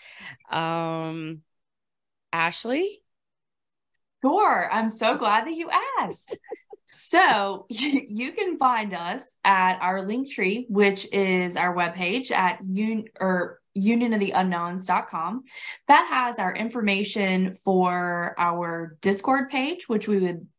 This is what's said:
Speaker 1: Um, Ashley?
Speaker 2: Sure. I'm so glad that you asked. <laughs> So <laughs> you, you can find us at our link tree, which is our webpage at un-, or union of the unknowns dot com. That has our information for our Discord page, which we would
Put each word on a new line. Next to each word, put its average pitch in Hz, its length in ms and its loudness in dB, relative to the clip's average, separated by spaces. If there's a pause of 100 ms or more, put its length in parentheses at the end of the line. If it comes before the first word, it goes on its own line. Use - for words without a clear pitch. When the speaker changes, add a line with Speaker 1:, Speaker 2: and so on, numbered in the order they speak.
(520)
Speaker 1:
Um, 165 920 -4 (920)
Ashley? 240 680 -2 (1200)
Speaker 2:
Sure. 277 480 2
I'm 220 180 0
so 240 280 0
glad 226 300 2
that 330 80 -6
you 330 140 -6 (300)
asked. - 420 -8
<laughs> - 60 -20 (460)
So 214 760 2
<laughs> - 20 -20
you, 262 360 0
you 233 280 -6
can 381 240 -4
find 226 360 2
us 175 520 -8
at 185 340 6
our 190 260 -2
link 247 240 -4
tree, 220 380 -2
which 196 460 4
is 185 420 2
our 180 180 0
webpage 180 580 -2
at 180 280 2
un-, 214 460 -2 (120)
or 180 440 -2 (120)
union 233 380 2
of 214 80 0
the 196 120 0
unknowns 180 540 -2
dot 190 220 0
com. 180 380 -6 (420)
That 311 220 8
has 247 280 -2
our 185 160 -2
information 202 1000 0
for 180 840 0
our 170 640 -2
Discord 262 500 0
page, 285 380 -4
which 214 220 -2
we 202 80 2
would 175 280 -2 (140)